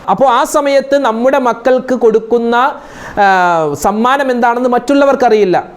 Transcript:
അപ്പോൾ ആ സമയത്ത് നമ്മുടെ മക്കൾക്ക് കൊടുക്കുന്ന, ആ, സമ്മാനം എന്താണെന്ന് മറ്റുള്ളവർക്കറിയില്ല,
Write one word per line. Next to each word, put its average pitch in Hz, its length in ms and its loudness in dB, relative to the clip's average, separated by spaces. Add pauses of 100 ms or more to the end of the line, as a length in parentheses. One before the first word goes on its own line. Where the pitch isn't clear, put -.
അപ്പോൾ 202 160 0
ആ 254 180 2
സമയത്ത് 277 540 0
നമ്മുടെ 254 420 0
മക്കൾക്ക് 254 560 -2
കൊടുക്കുന്ന, 233 600 0
ആ, 190 1160 0
സമ്മാനം 247 580 -2
എന്താണെന്ന് 247 380 0
മറ്റുള്ളവർക്കറിയില്ല, 240 920 2 (140)